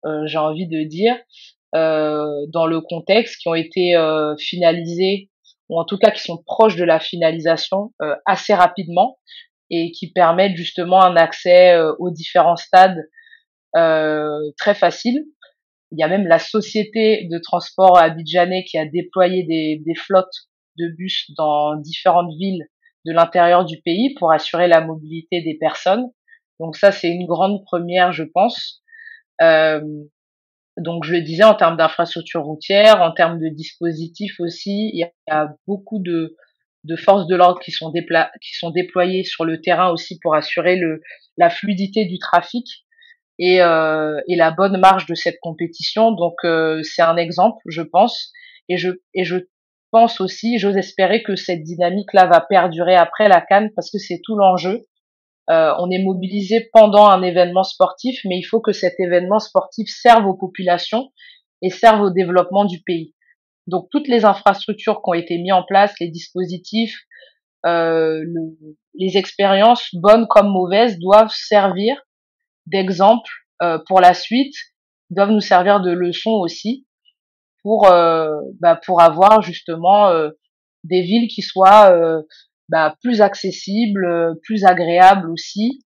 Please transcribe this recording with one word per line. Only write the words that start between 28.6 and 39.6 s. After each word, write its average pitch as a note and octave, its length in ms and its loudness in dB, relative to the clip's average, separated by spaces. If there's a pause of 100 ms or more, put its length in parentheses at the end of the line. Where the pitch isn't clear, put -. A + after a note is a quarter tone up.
Euh, D#3+ 400 2 (960)
donc E3+ 260 -8
je D#3 100 -6
le F3 80 0
disais, D#3+ 220 -2
en A3 120 6
termes E3 220 0
d'infrastructures E3+ 680 -4
routières, G3 580 2
en E3 100 0
termes E3 280 -2
de D#3+ 100 -6
dispositifs E3 920 -10
aussi, G3+ 540 -6
il E3 60 -8
y E3 40 -2
a, E3+ 80 -10 (160)
il D#3 40 -6
y - 20 -2
a D3+ 220 -4 (120)
beaucoup G3+ 320 -8
de, E3 360 -6 (500)
de E3 100 -8
forces G3 320 2
de F#3 80 0
l'ordre F3+ 240 4
qui - 120 -18
sont D#3+ 200 -10
dépla-, E3 400 -4 (100)
qui - 140 -20
sont E3 160 -10
déployées F3+ 520 -2
sur F3 220 -8
le D#3+ 160 -6